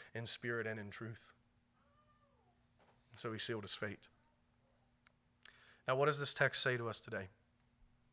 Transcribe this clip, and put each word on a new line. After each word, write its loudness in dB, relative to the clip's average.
in -4
spirit -2
and -4
in -8
truth. -10
And -12
so -4
he -2
sealed -2
his -4
fate. -4
Now, 6
what 6
does 4
this 0
text 4
say 4
to -2
us -2
today? -6